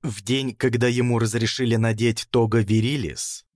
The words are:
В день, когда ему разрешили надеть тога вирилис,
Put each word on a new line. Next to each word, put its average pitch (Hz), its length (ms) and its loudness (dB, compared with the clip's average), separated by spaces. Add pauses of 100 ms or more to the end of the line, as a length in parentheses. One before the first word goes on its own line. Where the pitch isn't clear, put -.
В 117 200 -8
день, 127 320 -2
когда 120 340 0
ему 120 300 2
разрешили 113 580 0
надеть 113 540 0
тога 117 300 2
вирилис, 110 840 -2 (120)